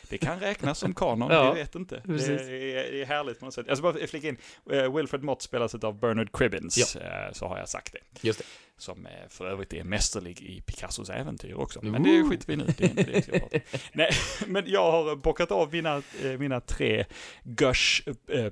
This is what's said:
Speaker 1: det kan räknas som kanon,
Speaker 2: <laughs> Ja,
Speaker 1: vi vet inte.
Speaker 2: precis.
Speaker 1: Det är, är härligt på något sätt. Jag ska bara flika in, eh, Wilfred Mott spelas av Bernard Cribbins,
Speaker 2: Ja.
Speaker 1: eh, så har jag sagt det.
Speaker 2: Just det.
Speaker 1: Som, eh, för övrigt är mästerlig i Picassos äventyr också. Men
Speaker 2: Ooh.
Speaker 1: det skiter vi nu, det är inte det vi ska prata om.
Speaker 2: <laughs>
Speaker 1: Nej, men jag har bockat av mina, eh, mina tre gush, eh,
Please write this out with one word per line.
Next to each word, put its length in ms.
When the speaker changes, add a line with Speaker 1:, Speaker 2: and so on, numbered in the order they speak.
Speaker 1:
det 80
kan 220
räknas 380
som 160
kanon, 360
Speaker 2:
<laughs> 20
Ja, 200
Speaker 1:
vi 80
vet 140
inte. 320
Speaker 2:
precis. 200
Speaker 1:
Det 260
är, 220
är 120
härligt 320
på 60
något 100
sätt. 140
Jag 100
ska 140
bara 140
flika 220
in, 80
eh, 240
Wilfred 260
Mott 200
spelas 320
av 260
Bernard 360
Cribbins, 600
Speaker 2:
Ja. 40
Speaker 1:
eh, 320
så 140
har 120
jag 100
sagt 240
det. 60
Speaker 2:
Just 120
det. 60
Speaker 1:
Som, 280
eh, 60
för 180
övrigt 260
är 120
mästerlig 580
i 240
Picassos 440
äventyr 440
också. 280
Men 240
Speaker 2:
Ooh. 180
Speaker 1:
det 60
skiter 160
vi 100
nu, 80
det 80
är 40
inte 140
det 100
vi 100
ska 100
prata 240
om. 40
Speaker 2:
<laughs> 160
Speaker 1:
Nej, 180
men 200
jag 260
har 240
bockat 360
av 200
mina, 300
eh, 140
mina 220
tre 440
gush, 640
eh, 80